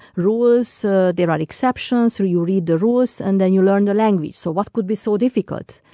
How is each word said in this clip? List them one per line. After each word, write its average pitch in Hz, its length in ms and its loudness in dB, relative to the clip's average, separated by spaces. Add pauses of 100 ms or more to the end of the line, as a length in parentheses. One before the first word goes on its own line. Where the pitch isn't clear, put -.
(140)
rules, 233 720 0
uh, 190 300 2
there 175 160 0
are 156 100 0
exceptions, 240 800 -2
you 175 260 0
read 185 220 0
the 165 100 2
rules, 240 440 0
and 196 200 0
then 190 140 2
you 190 80 4
learn 196 240 4
the 202 80 0
language. 208 400 0
So - 180 -8
what 190 200 -4
could 208 140 -4
be 214 80 -4
so 208 220 -2
difficult? - 640 -4 (140)